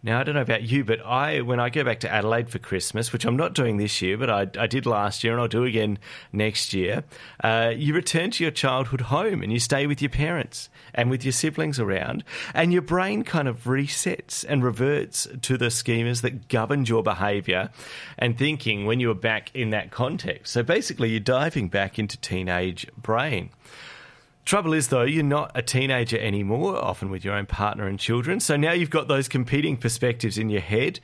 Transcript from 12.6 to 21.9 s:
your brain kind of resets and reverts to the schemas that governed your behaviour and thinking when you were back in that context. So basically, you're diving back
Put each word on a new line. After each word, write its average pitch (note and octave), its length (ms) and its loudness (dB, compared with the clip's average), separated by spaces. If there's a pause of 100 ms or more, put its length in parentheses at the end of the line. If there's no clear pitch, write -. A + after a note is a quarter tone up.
your F3+ 120 4
brain F#3+ 420 0
kind D3 240 0
of A#2 160 -4
resets - 840 -2
and C#3 160 2
reverts B2 640 0 (140)
to C3 160 0
the A#2+ 120 2
schemas A#2 520 0
that B2 280 -4
governed B2 380 2
your A2+ 160 4
behaviour F#2+ 680 0 (480)
and A#2+ 180 2
thinking A#2+ 480 0
when A#2 160 2
you A#2+ 80 2
were A2+ 60 2
back G#2+ 400 -2
in A#2 160 -2
that G#2+ 200 -2
context. - 640 -4
So A#2+ 100 2
basically, C3 500 0
you're A2 80 2
diving B2+ 480 2
back G2 300 0